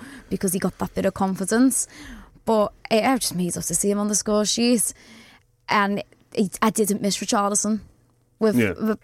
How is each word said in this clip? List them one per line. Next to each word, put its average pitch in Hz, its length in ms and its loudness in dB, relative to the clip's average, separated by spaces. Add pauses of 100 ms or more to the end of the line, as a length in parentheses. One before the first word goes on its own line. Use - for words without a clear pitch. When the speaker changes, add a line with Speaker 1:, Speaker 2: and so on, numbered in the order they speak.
(300)
Speaker 1:
because 190 220 -2
he - 80 -2
got - 180 -4
that - 160 -6
bit 185 120 -2
of 190 80 0
confidence. 196 760 0 (560)
But 214 280 2 (160)
it, 220 160 4
it 254 160 2
just - 140 -4
made 175 220 -2
us 170 100 -6
to 170 80 -4
see 202 160 2
him 202 80 0
on 208 100 0
the 208 60 -2
score 214 300 2
sheet. 233 480 2 (760)
And 202 340 2 (300)
he, 190 180 0 (120)
I - 80 2
didn't 208 320 0
miss 196 160 0
Richarlison 208 640 0 (580)
with 214 160 4
Speaker 2:
Yeah. 240 200 4
Speaker 1:
the 220 300 -2